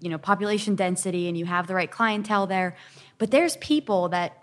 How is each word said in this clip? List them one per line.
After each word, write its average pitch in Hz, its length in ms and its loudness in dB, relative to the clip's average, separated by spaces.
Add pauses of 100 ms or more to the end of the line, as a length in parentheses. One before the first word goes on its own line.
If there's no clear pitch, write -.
you 175 80 -8
know, 160 100 -4
population 202 580 0
density 180 500 0
and 170 100 -2
you 165 80 -4
have 175 220 -2
the 185 80 -6
right 175 160 0
clientele 208 560 0
there, 185 300 -2 (420)
but 220 140 0
there's 320 240 4
people 208 520 0
that 175 340 -2